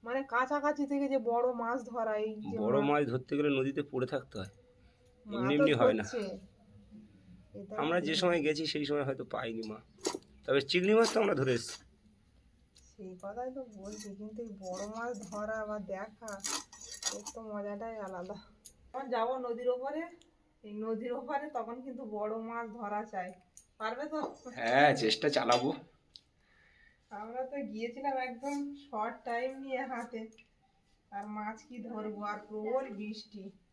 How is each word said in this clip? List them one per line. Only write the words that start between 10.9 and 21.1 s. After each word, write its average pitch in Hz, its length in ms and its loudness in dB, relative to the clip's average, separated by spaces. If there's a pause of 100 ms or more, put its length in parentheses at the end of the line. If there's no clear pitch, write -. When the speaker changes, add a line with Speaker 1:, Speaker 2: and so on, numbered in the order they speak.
Speaker 2:
মাছ 226 160 8
তো - 80 6
আমরা 202 180 6
ধরে 131 180 4
এসেছি। - 180 -6 (1160)
Speaker 1:
সেই 185 200 -14 (100)
কথাই 233 340 -6
তো 269 60 -8 (180)
বলছি, 208 280 -10 (100)
কিন্তু 214 280 -10
এই 214 60 -10 (120)
বড় 185 180 -4 (120)
মাছ 233 180 -4 (180)
ধরা 214 280 -4 (100)
বা 214 80 -4 (160)
দেখা, 214 400 -8 (840)
এর 208 100 -12 (100)
তো 226 60 -8 (100)
মজাটাই 208 460 -6 (100)
আলাদা। 185 300 -8 (560)
যখন 269 220 -6
যাবো 233 180 2 (140)
নদীর 240 300 -2
ওপারে, 285 260 -4 (600)
এই 208 80 -12 (120)
নদীর 226 360 -2